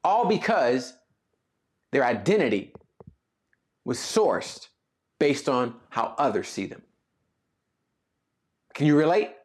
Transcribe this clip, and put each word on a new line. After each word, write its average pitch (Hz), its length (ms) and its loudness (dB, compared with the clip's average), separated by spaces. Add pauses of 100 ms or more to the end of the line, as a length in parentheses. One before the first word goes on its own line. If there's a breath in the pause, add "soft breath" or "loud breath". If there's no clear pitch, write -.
All 214 200 2
because 131 680 0 (960)
their 135 140 2
identity 117 680 0 (1120)
was 123 140 -4
sourced - 680 -2 (500)
based 143 300 0
on 123 260 0 (160)
how 113 260 -4
others - 320 -2
see 98 180 -8
them. - 160 -16 (1900)
Can 143 120 0
you 147 100 6
relate? 170 340 2 (140)